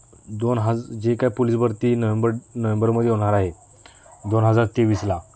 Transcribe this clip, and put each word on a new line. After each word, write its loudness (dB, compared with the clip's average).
दोन -2
हज-, -4
जे -2
काय 0
पोलीस 0
भरती 0
नोव्हेंबर, 0
नोव्हेंबरमध्ये 0
होणार 0
आहे 2
दोन 2
हजार 4
तेवीसला, 0